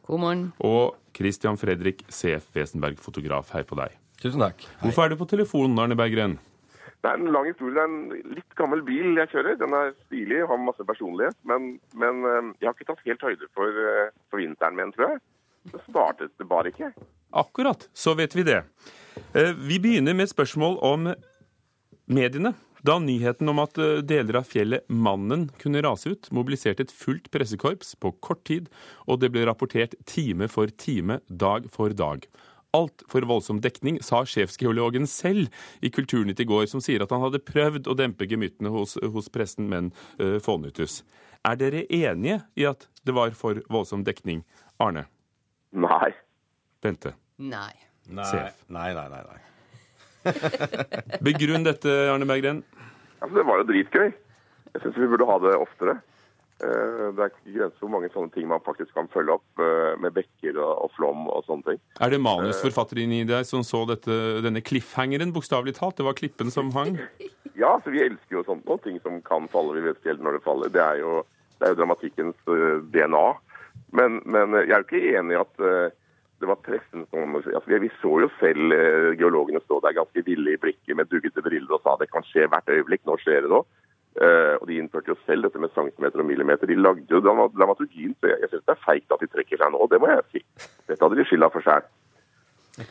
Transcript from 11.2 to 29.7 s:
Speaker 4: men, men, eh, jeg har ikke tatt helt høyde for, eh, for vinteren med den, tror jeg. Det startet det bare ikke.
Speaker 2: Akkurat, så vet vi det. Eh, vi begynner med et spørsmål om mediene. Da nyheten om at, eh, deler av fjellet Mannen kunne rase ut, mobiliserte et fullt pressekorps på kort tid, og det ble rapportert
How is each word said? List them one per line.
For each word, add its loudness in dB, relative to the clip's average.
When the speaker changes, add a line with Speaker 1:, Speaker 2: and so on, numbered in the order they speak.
Speaker 4:
men, -4
men, 0
eh, -2
jeg 0
har -4
ikke -20
tatt -20
helt -4
høyde -6
for, -4
eh, -2
for -6
vinteren -4
med -2
den, -10
tror 0
jeg. -6
Det -16
startet 0
det -12
bare 0
ikke. -10
Speaker 2:
Akkurat, -2
så 0
vet -2
vi 0
det. 4
Eh, 4
vi -2
begynner 4
med 2
et -6
spørsmål 0
om 2
mediene. 0
Da 4
nyheten 0
om 2
at, -2
eh, 0
deler 0
av -2
fjellet 0
Mannen 0
kunne -2
rase -2
ut, -8
mobiliserte -2
et -4
fullt -8
pressekorps -4
på -6
kort -8
tid, -6
og 2
det 2
ble 2
rapportert 0